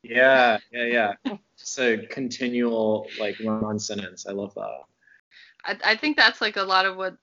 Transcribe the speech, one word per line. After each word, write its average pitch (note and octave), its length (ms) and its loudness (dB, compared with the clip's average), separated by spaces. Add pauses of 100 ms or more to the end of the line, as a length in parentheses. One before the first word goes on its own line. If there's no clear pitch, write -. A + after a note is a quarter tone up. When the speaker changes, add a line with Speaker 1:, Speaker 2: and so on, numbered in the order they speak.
Speaker 1:
Yeah, B2 580 6 (120)
yeah, A#2+ 420 0 (120)
yeah. G#3+ 100 -4 (100)
Speaker 2:
<laughs> - 120 -20
Speaker 1:
Just - 220 -12
a A2+ 300 0
continual, A#2+ 1000 -2 (120)
like, G#2 240 -4
run-on G#2+ 360 -2
sentence. G2+ 480 -10
I G2 40 -8
love G2 240 -8
that. G2+ 240 -10 (840)
Speaker 3:
I, - 120 -6 (140)
I A3 60 2
think D4+ 180 -2
that's, A#3 260 4
like, G#3+ 160 -2
a G3 60 -2
lot F#3+ 220 2
of F#3+ 100 -2
what F#3 280 -6